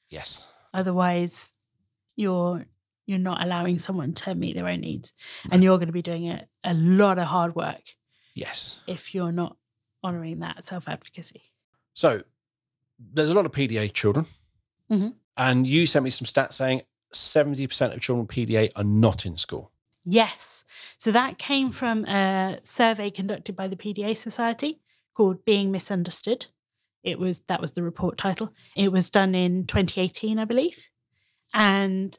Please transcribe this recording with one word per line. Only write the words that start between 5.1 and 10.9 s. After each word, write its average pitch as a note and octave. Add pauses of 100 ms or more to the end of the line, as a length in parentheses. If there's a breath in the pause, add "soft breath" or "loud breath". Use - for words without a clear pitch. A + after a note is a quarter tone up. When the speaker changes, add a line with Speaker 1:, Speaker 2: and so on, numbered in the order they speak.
Speaker 2:
And F3+
Speaker 1:
No. F#3+
Speaker 2:
you're F#3
gonna E3
be F3
doing E3+
a, - (160)
a F3
lot F3+
of E3+
hard E3+
work - (380)
Speaker 1:
Yes. -
Speaker 2:
if -
you're F3
not F3 (460)
honouring E3
that E3
self-advocacy. - (420)